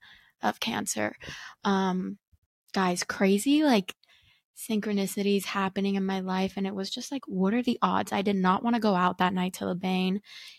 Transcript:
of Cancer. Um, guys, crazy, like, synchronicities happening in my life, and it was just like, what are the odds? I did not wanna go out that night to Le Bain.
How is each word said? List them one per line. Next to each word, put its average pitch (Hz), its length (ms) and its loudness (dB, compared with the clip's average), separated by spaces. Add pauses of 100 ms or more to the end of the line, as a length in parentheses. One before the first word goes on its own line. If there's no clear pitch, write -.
(420)
of - 160 0
Cancer. 214 560 -4 (480)
Um, 190 560 0 (540)
guys, 180 320 0
crazy, 208 580 2
like, 240 320 2 (640)
synchronicities 202 880 0
happening 196 500 -2
in 196 100 0
my 190 160 -2
life, 185 360 -2
and 196 100 -2
it 196 80 -4
was 196 160 -6
just - 220 -10
like, 269 140 -8
what 190 280 2
are 247 80 2
the 240 180 0
odds? 196 320 0
I 208 80 0
did 202 160 2
not 185 280 2
wanna 233 160 2
go 214 140 4
out 180 240 2
that 185 140 2
night 185 220 0
to 196 120 -6
Le 185 100 0
Bain. 185 440 0 (380)